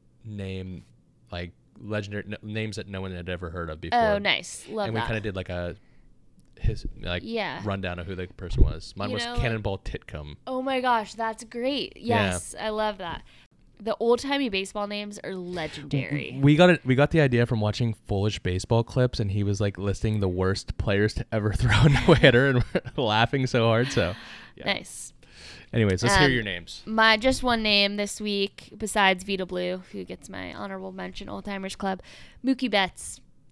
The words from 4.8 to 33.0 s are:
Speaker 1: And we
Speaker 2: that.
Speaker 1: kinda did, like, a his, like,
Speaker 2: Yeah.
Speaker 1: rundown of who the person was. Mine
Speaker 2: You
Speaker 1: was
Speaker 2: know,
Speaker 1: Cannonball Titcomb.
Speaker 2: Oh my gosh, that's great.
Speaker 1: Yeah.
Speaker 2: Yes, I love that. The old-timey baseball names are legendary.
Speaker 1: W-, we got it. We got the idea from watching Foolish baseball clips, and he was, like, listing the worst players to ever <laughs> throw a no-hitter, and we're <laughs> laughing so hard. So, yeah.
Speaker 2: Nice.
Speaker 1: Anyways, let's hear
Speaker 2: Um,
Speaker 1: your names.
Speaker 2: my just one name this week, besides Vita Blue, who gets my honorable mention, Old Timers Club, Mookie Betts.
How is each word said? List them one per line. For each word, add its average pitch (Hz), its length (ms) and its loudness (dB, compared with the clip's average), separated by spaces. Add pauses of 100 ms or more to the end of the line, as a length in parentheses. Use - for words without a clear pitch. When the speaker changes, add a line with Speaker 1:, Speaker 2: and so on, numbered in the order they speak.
Speaker 1:
And 110 80 -4
we 110 40 -2
Speaker 2:
that. 117 80 -2
Speaker 1:
kinda 110 140 -2
did, 104 140 -6
like, 92 140 -6
a 87 260 -6 (840)
his, - 280 0 (160)
like, 87 240 -4
Speaker 2:
Yeah. 208 400 -6
Speaker 1:
rundown 95 340 -4
of 85 80 -10
who 95 80 -8
the 90 120 -8
person - 360 2
was. 78 320 2
Mine 101 140 -6
Speaker 2:
You 107 60 -4
Speaker 1:
was - 100 -4
Speaker 2:
know, 240 100 -8
Speaker 1:
Cannonball 110 440 -2
Titcomb. - 580 -10 (100)
Speaker 2:
Oh 262 140 -4
my 262 180 -2
gosh, 233 340 0
that's 220 300 -6
great. 240 540 -4
Speaker 1:
Yeah. 104 340 0
Speaker 2:
Yes, - 260 -6
I 220 120 -6
love 214 300 -2
that. 170 240 -10 (540)
The 208 220 -4
old-timey 262 480 2
baseball 196 400 -4
names 208 380 -10
are 190 100 -8
legendary. 147 920 -6
Speaker 1:
W-, 135 140 -6
we 147 140 8
got 180 140 10
it. 170 160 4
We 127 100 4
got 143 160 4
the 165 80 4
idea 123 260 4
from 113 140 0
watching 107 340 0 (140)
Foolish 101 320 0
baseball 104 460 0
clips, - 340 0
and 101 120 -2
he 101 120 0
was, 101 160 0
like, 101 180 0
listing 101 440 0
the 95 80 2
worst 92 480 -2
players 104 380 2
to - 140 -4
ever 107 240 0
<laughs> - 0 -
throw 107 240 2
a 151 120 8
no-hitter, 135 580 8
and 127 160 4 (320)
we're 147 80 0
<laughs> - 0 -
laughing 117 440 2
so 117 180 2
hard. 117 260 2
So, 92 240 0 (400)
yeah. - 100 -16
Speaker 2:
Nice. - 460 -6 (600)
Speaker 1:
Anyways, 101 300 2
let's 151 120 4
hear 175 120 8
Speaker 2:
Um, 135 40 4
Speaker 1:
your 120 120 0
names. 87 420 -8
Speaker 2:
my 220 320 4
just 254 260 2
one 233 200 0
name 202 340 4
this 202 240 -6
week, 202 560 -4
besides 196 480 2
Vita 190 200 -4
Blue, 180 460 -6
who 196 140 -10
gets 185 240 -16
my 185 240 -12
honorable 190 400 -12
mention, 190 340 -12
Old 196 160 -10
Timers 196 320 -8
Club, 190 260 -4 (440)
Mookie 254 260 0
Betts. - 480 0 (320)